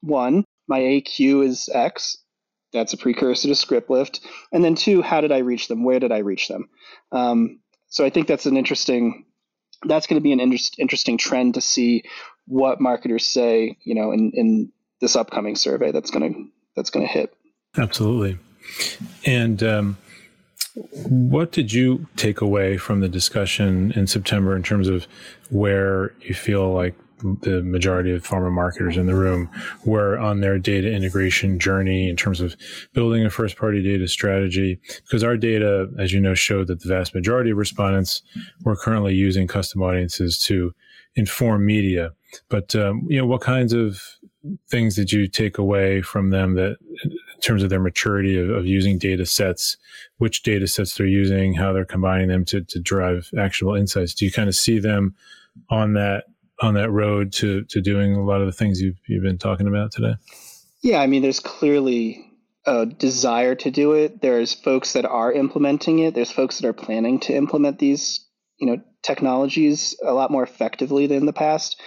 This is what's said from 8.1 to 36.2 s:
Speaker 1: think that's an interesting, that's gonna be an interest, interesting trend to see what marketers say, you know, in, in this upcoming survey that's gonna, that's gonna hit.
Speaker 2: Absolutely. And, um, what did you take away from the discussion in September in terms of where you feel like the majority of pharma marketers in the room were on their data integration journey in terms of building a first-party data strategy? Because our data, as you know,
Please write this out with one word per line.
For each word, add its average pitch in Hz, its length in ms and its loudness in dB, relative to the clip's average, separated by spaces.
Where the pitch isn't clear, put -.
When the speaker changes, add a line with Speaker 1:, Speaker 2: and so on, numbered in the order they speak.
Speaker 1:
think 156 160 0
that's 147 200 0
an 135 100 2
interesting, 123 680 0
that's 156 200 0
gonna 151 160 2
be 143 100 4
an 127 80 4
interest, 127 380 0
interesting 123 400 -2
trend 127 360 0
to 131 60 -2
see 120 440 2
what 131 340 0
marketers 123 460 0
say, 113 580 2
you - 100 -4
know, 107 160 0
in, 110 220 2
in 113 400 2
this 123 140 0
upcoming 107 400 -4
survey - 360 0
that's - 180 -4
gonna, 73 200 -2
that's - 140 -6
gonna 73 180 -2
hit. - 300 -4
Speaker 2:
Absolutely. 107 640 0
And, 117 360 2
um, 104 360 0
what 127 440 2
did 113 200 -2
you 127 440 0
take 104 240 -2
away 98 380 0
from 101 200 -2
the 95 100 2
discussion 95 840 0
in 98 160 0
September 98 480 0
in 92 80 -4
terms 98 240 2
of 92 180 -2
where 98 680 0
you - 140 -6
feel 95 380 0
like 90 240 0
the 92 200 0
majority 90 500 0
of 87 140 -4
pharma 92 240 -2
marketers 90 460 -2
in 90 100 2
the 92 80 2
room 92 340 2
were 107 340 2
on 104 220 0
their 98 180 2
data 98 320 0
integration 95 680 0
journey 95 480 0
in 85 80 -4
terms 92 240 -2
of 87 160 -4
building 117 320 2
a 104 60 0
first-party 104 540 -2
data 95 240 0
strategy? 95 720 0
Because 113 180 0
our 117 140 2
data, 107 600 2
as 95 160 -2
you 98 60 2
know, 95 160 4